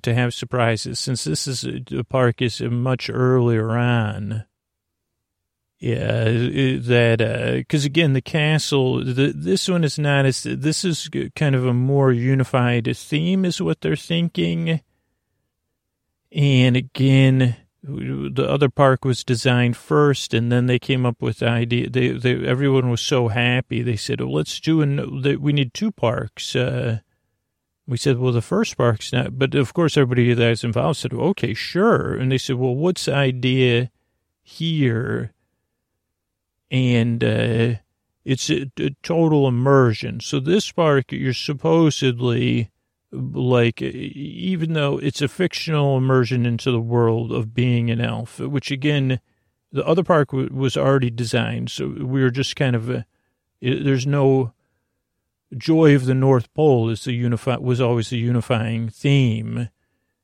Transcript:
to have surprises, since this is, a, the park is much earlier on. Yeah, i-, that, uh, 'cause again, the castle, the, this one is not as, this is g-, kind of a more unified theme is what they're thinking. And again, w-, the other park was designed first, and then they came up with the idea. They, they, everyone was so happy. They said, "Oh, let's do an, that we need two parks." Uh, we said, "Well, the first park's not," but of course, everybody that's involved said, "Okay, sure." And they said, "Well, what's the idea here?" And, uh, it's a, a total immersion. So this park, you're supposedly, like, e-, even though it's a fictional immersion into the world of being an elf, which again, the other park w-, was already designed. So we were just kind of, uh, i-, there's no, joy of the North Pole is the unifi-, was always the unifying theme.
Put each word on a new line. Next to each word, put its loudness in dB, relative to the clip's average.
to 0
have 0
surprises, -2
since -4
this -4
is, -6
a, -6
the -6
park 0
is -2
much -4
earlier 2
on. -2
Yeah, -2
i-, 0
that, 2
uh, -2
'cause 0
again, 2
the 0
castle, 0
the, 0
this -2
one 0
is -4
not 2
as, 0
this -2
is -2
g-, -6
kind 0
of 0
a 0
more 2
unified 0
theme -2
is -2
what -2
they're -2
thinking. -2
And 4
again, 4
w-, -8
the -2
other 2
park 4
was -2
designed 2
first, 0
and 0
then 2
they 2
came -2
up -2
with -4
the 0
idea. 0
They, 0
they, -2
everyone 2
was 0
so 0
happy. 0
They -2
said, -6
"Oh, -6
let's -4
do 2
an, -2
that -2
we 0
need -2
two -4
parks." -4
Uh, -2
we -4
said, 0
"Well, 0
the 0
first -2
park's 0
not," -4
but 0
of 0
course, 0
everybody 4
that's 0
involved -2
said, -6
"Okay, -2
sure." 0
And -2
they 2
said, -4
"Well, -2
what's -2
the 0
idea 2
here?" -2
And, 2
uh, 0
it's -2
a, -2
a -2
total 2
immersion. 2
So -4
this 0
park, 0
you're -4
supposedly, 0
like, 0
e-, -8
even -4
though -2
it's -4
a -2
fictional -2
immersion 2
into -2
the 2
world 0
of -6
being 0
an -2
elf, -6
which -6
again, 0
the -4
other 2
park 2
w-, -4
was -2
already 2
designed. -2
So -6
we -4
were 6
just -2
kind 0
of, -2
uh, -4
i-, 0
there's 0
no, 2
joy 6
of 2
the 2
North 2
Pole 2
is -6
the -4
unifi-, -2
was 0
always 0
the -2
unifying -2
theme. 0